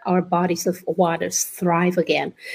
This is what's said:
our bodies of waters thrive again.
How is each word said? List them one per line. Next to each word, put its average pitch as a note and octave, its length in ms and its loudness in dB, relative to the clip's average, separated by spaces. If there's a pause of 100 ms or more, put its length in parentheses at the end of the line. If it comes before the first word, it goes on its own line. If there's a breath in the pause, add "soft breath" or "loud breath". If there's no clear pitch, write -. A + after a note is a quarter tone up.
our F3+ 140 2
bodies F3 460 0
of F3+ 220 -2
waters F3 560 0
thrive F3+ 520 0
again. D3+ 380 0 (200 loud breath)